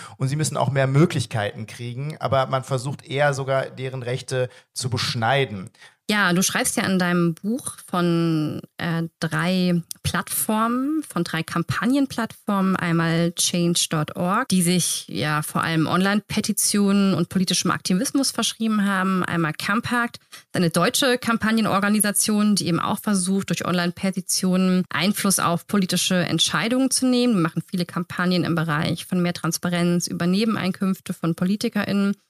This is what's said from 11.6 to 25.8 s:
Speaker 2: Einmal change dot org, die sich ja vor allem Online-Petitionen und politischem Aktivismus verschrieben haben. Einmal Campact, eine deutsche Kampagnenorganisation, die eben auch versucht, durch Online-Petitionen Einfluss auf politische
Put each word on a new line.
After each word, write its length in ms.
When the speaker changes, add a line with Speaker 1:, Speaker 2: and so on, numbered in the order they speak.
Speaker 2:
Einmal 560
change 580
dot 260
org, 320
die 140
sich 460
ja 340
vor 200
allem 240
Online-Petitionen 1300
und 160
politischem 420
Aktivismus 600
verschrieben 560
haben. 360
Einmal 300
Campact, 680
eine 160
deutsche 480
Kampagnenorganisation, 1400
die 140
eben 120
auch 200
versucht, 500
durch 160
Online-Petitionen 1200
Einfluss 500
auf 280
politische 480